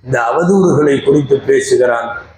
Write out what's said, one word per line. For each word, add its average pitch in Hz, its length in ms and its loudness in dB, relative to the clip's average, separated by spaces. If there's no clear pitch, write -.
இந்த 127 160 -2
அவதூறுகளை 147 800 0
குறித்து 139 340 2
பேசுகிறான். 120 600 0